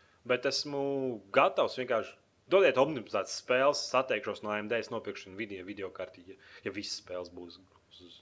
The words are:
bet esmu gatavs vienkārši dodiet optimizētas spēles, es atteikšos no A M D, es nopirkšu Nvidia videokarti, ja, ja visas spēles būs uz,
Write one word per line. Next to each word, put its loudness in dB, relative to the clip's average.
bet 2
esmu -2
gatavs 4
vienkārši -2
dodiet 6
optimizētas 0
spēles, 4
es -4
atteikšos -2
no -4
A 0
M -6
D, 0
es -6
nopirkšu -8
Nvidia -10
videokarti, -12
ja, -18
ja -8
visas -10
spēles -10
būs -16
uz, -20